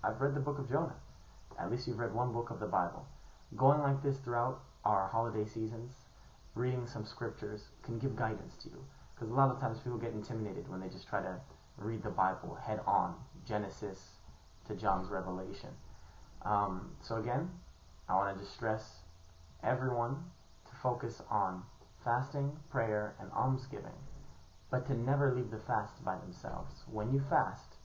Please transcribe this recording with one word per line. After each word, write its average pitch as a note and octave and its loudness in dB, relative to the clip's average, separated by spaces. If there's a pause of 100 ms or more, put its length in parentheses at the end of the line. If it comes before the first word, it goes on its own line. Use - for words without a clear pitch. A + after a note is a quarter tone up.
I've A2 2
read C#3 4
the - 2
book - 0
of A2+ -4
Jonah." D3+ 2 (640)
At F2+ -2
least B2 0
you've A#2 -2
read A#2 0
one B2 2
book A#2 0
of - -4
the G#2+ 0
Bible. F2+ 2 (500)
Going D3 8
like C#3 4
this C#3 2
throughout A#2+ 0 (240)
our G2 6
holiday A2 2
seasons, A2+ -4 (600)
reading B2 2
some A2+ -4
scriptures, G#2+ -6 (120)
can A#2 -4
give A#2 0
guidance A2 -2
to - -10
you. - -12 (300)
'Cause A2 -4
a A#2 -2
lot C3+ 8
of A#2+ 0
times A2+ 0
people B2 -2
get A#2+ -2
intimidated G#2+ -2
when F#2 -4
they F#2 -4
just - -12
try G2+ 0
to F#2 -4 (360)
read A2 -2
the G#2 0
Bible F#2 2
head G#2+ -2
on, F2+ 4 (280)
Genesis G2+ -4 (460)
to G#2+ -2
John's F#2 2
Revelation. F#2+ -4 (680)
Um, G2+ 2
so A2+ -2
again, C3 0 (480)
I F2+ 0
wanna G2 2
just G2+ -8
stress - -2 (600)
everyone C3 2 (340)
to - -16
focus A#2+ 0
on F#2+ 2 (380)
fasting, C#3 2 (100)
prayer, G#2+ 2
and G2+ -8
almsgiving, - 0 (720)
but B2+ 2
to - 2
never C3+ 4
leave A#2 0
the G#2+ -4
fast G#2+ 0
by F#2 0
themselves. - -6
When A2 0
you C#3 6
fast A#2 2